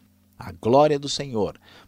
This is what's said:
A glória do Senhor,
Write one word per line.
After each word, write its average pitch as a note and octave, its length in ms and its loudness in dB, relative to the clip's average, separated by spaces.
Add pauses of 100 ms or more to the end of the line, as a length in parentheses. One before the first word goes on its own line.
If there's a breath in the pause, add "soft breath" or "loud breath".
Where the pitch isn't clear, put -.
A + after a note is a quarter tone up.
(380)
A - 140 -14
glória C#3+ 460 2
do C#3+ 100 -10
Senhor, A#2 500 -4 (300 soft breath)